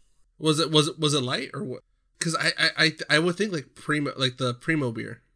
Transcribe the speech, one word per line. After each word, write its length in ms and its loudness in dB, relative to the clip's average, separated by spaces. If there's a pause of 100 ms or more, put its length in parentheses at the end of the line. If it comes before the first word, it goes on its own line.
(400)
Was 200 2
it, 120 0
was 160 6
it, 120 -8
was 140 2
it 80 2
light 320 -4
or 100 -8
what? 200 -10 (360)
'Cause 160 -2
I, 220 2
I, 200 4
I, 180 4 (220)
I 20 4
would 180 2
think, 160 -2
like, 220 -8
Primo, 420 -2
like, 200 0
the 180 0
Primo 360 -2
beer. 300 -8 (140)